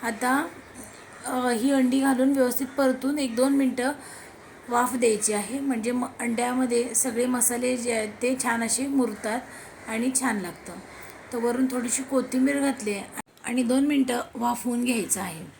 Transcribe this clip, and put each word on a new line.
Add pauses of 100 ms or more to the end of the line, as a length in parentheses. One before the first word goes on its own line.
आता, (760)
अ,
ही
अंडी
घालून
व्यवस्थित
परतून
एक
दोन
मिनटं (800)
वाफ
द्यायची
आहे,
म्हणजे
म-, (140)
अंड्यामध्ये
सगळे
मसाले
जे
आहेत (120)
ते
छान
असे
मुरतात (460)
आणि
छान
लागतं. (600)
तर
वरून
थोडीशी
कोथिंबीर
घातली
आहे (400)
आणि
दोन
मिनटं (160)
वाफवून
घ्यायचं
आहे. (140)